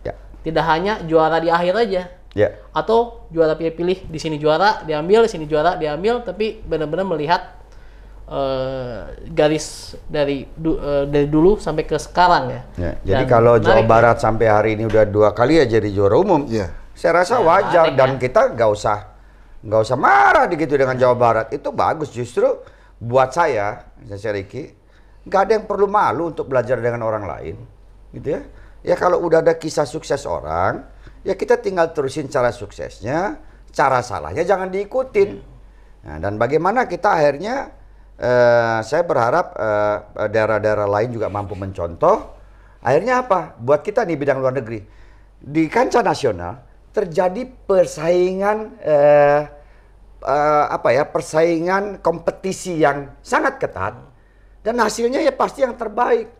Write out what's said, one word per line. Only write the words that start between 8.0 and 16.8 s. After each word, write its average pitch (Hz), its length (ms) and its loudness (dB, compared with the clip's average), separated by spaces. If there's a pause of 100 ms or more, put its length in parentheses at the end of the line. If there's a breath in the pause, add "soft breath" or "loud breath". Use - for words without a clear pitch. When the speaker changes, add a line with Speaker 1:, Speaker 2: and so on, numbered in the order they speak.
Speaker 2:
eh, 131 720 -6 (320)
garis 156 640 -2 (100)
dari 143 460 -4
du-, 160 260 -2
eh, 143 300 -2
dari 147 240 0
dulu 165 260 4
sampai 156 300 -6
ke - 80 -4
sekarang 156 560 2
ya. 120 100 -10 (160)
Speaker 1:
Ya, 85 160 -4 (120)
jadi 135 180 2
Speaker 2:
Dan 127 80 0
Speaker 1:
kalau 120 240 6
Jawa 113 80 4 (160)
Speaker 2:
menarik 139 80 4
ya. - 20 0
Speaker 1:
Barat 117 300 6
sampai 110 280 2
hari 107 280 4
ini 107 100 -4
udah 107 220 4
dua 104 240 4
kali 135 320 4
ya - 60 6
jadi 107 200 0
juara 101 300 2
umum, 180 260 2
Speaker 3:
Iya. 110 300 -6 (160)